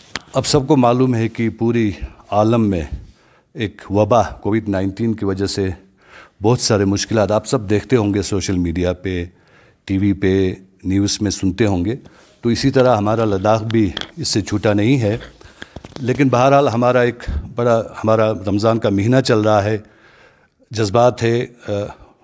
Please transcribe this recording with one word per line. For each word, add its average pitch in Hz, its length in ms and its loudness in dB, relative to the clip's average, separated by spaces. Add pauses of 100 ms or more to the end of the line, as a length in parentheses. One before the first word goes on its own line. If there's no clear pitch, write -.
(360)
अब 135 80 0
सबको 143 320 2
मालूम 123 380 4
है 113 140 0
कि 113 200 -4
पूरी 113 480 0 (360)
आलम 107 280 2
में 92 280 0 (680)
एक 104 340 -8
वबा 107 320 2
कोविड 107 460 -4
नाइनटीन 98 460 -2
की 98 120 -6
वजह 95 200 -2
से 95 280 -4 (680)
बहुत 120 180 2
सारे 101 240 2
मुश्किलात 101 480 0
आप 107 140 0
सब 113 200 -4
देखते 104 300 0
होंगे, 101 260 0
सोशल 95 360 -4
मीडिया 87 340 -2
पे, 90 380 -8 (560)
टीवी 98 260 0
पे, 95 500 0 (240)
न्यूज़ 101 360 0
में 101 80 0
सुनते 95 340 -2
होंगे। 101 340 -2 (460)
तो 120 60 0
इसी 123 200 0
तरह 127 220 4
हमारा 110 320 0
लद्दाख 104 380 0
भी 110 320 0 (240)
इससे 113 240 -2
छूटा 104 320 -2
नहीं 107 220 2
है। 113 240 -2 (800)
लेकिन 131 260 0
बहरहाल 139 400 4
हमारा 120 340 2
एक 120 160 0 (380)
बड़ा, 117 420 0
हमारा 110 320 2
रमज़ान 104 480 0
का 107 120 0
महीना 110 300 2
चल 113 240 2
रहा 107 160 4
है, 104 240 -2 (880)
जज्बात 113 500 2
है, 117 220 0
अ, - 520 -8 (260)